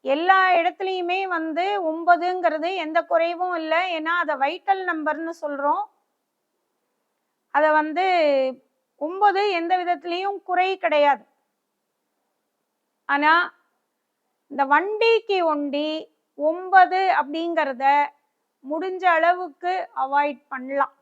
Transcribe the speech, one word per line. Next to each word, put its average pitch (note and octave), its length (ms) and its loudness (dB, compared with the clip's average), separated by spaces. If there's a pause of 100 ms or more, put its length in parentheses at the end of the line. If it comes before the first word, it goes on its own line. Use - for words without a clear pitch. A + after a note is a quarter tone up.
எல்லா F#4 500 4
இடத்துலையுமே F4+ 720 -2
வந்து E4+ 680 -2
ஒன்பதுங்கிறது E4+ 800 0
எந்த D#4+ 280 -2
குறைவும் E4+ 520 -2
இல்ல. E4 440 -2
ஏன்னா, D#4 60 -8
அதை E4 300 -2
வைட்டல் F4+ 580 -2
நம்பர்னு D#4 380 -4 (100)
சொல்றோம். D4 440 -2 (1700)
அதை D4+ 200 4
வந்து D#4 340 2 (920)
ஒன்பது G4 560 0
எந்த F4 260 -2
விதத்துலயும் F4 640 -4
குறை F#4 340 0
கிடையாது. D4 480 2 (1800)
ஆனா, D#4 480 2 (920)
இந்த C#4 180 -2
வண்டிக்கு G4+ 800 2
ஒண்டி D4+ 680 -4 (200)
ஒன்பது F4+ 840 2
அப்படிங்கிறத C#4+ 840 0 (680)
முடிஞ்ச F#4 340 -6
அளவுக்கு F4 920 0
அவாய்ட் C#4 520 -2
பண்ணலாம். C4+ 540 -6